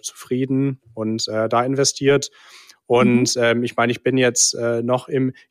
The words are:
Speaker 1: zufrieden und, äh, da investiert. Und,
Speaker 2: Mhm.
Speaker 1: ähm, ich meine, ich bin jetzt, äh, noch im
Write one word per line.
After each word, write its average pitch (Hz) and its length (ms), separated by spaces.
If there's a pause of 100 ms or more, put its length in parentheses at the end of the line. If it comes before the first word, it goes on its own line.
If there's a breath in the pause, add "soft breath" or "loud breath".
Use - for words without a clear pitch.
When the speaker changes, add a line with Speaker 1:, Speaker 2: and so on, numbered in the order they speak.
Speaker 1:
zufrieden 131 800 (120)
und, 110 360
äh, 110 180
da 117 160
investiert. 139 680 (560 loud breath)
Und, 123 520
Speaker 2:
Mhm. 123 40
Speaker 1:
ähm, 117 220
ich 117 140
meine, 120 160
ich - 100
bin 131 140
jetzt, 123 380
äh, 117 280
noch 123 240
im 131 240 (200 soft breath)